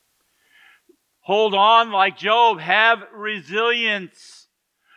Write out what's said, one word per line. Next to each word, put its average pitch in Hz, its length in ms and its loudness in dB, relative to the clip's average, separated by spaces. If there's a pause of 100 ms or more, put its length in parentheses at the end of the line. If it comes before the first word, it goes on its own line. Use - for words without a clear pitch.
(1200)
Hold 208 340 0
on 226 380 4
like 196 260 -2
Job, 220 400 2
have 214 400 0 (160)
resilience, 214 1300 -6 (480)